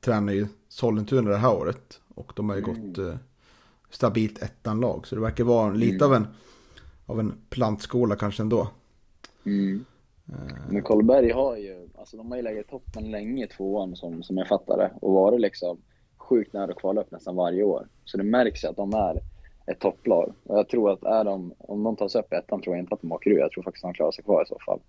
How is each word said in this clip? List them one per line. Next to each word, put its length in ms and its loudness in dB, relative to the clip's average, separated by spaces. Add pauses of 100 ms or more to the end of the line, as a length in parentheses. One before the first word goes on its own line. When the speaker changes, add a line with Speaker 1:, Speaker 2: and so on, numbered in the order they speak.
Speaker 1:
tränar 320 0
ju 140 0 (220)
Sollentuna 600 0
det 60 4
här 200 4
året. 440 -6 (140)
Och 220 -16
de 120 -2
har 80 -2
ju 80 -4
Speaker 2:
Mm. 280 -8
Speaker 1:
gått, 60 -8
eh, 160 -4 (760)
stabilt 520 0
ettan-lag. 640 -4
Så 80 -8
det 60 -4
verkar 240 -2
vara 280 4
lite 320 2
Speaker 2:
Mm. 40 6
Speaker 1:
av 60 6
en, 120 2 (800)
av 140 -4
en 140 -2 (160)
plantskola 640 0
kanske 260 -4
ändå. 260 0 (760)
Speaker 2:
Mm. 380 0 (440)
Speaker 1:
Eh. 60 -14 (360)
Speaker 2:
Men 120 0
Karlberg 480 6
har 260 0
ju... 320 -14 (100)
Alltså 180 -20
de 140 -16
har 60 -8
ju 60 -8
legat 240 -8
i 40 -20
toppen 400 -12
länge 340 -6
i 40 -12
tvåan 480 -4
som, 260 -10
som 160 -4
jag 100 -2
fattar 300 2
det. 120 2 (100)
Och 120 2
varit 280 6
liksom 380 -2 (380)
sjukt 360 0
nära 200 -4
att 60 -10
kvala 220 0
upp 100 -8
nästan 260 -10
varje 260 0
år. 260 0 (160)
Så 120 -10
det 80 -2
märks 400 2
ju 40 -2
att 80 -6
de 180 -4
är 260 0 (460)
ett 140 -6
topplag. 540 2 (100)
Och 140 0
jag 100 2
tror 240 2
att 120 -4
är 200 2
de, 340 -4
om 240 -8
de 140 -2
tar 120 -2
sig 120 0
upp 120 -6
i 40 -2
ettan 260 -4
tror 140 -4
jag 60 -4
inte 120 -4
att 60 -10
de 120 -6
åker 180 0
ur. 80 6
Jag 140 2
tror 120 -10
faktiskt 200 -12
att 40 -4
de 60 -8
klarar 180 0
sig 120 -12
kvar 180 4
i 60 -2
så 180 -10
fall. 220 -2